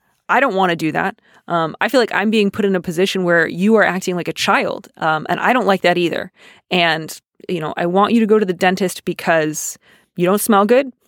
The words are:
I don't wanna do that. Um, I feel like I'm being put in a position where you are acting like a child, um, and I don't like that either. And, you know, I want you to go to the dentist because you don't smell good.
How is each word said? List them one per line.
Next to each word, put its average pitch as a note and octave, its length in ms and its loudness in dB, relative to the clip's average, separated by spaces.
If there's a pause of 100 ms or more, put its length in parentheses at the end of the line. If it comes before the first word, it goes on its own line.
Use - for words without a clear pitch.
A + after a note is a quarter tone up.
(300)
I A3 100 4
don't B3+ 140 0
wanna F#3 200 2
do D#3+ 180 -4
that. F#3 280 -4 (260)
Um, E3 360 -2
I A3+ 80 0
feel C4 100 2
like - 140 -2
I'm G3+ 160 0
being G#3 200 2
put G#3 140 -6
in G3 100 0
a F3+ 60 0
position F#3 440 -2
where E3+ 220 2
you G3 280 0
are G3+ 100 4
acting F#3 320 -2
like E3 120 -6
a D#3+ 40 -6
child, - 640 -2
um, D#3 320 -2
and F3 100 -2
I F#3+ 140 0
don't A#3+ 140 0
like F#3+ 160 2
that F3 160 2
either. F3 340 -4 (380)
And, D#3+ 500 -2 (300)
you F3 100 -2
know, D3+ 160 -6
I F3 80 -2
want G3 300 2
you A#3 60 6
to A3 60 2
go G#3+ 120 4
to G#3 80 0
the F3+ 80 -2
dentist F#3 500 -2
because D#3 720 -2 (400)
you F3 80 -2
don't G3 160 2
smell G#3 240 2
good. B3 260 2 (180)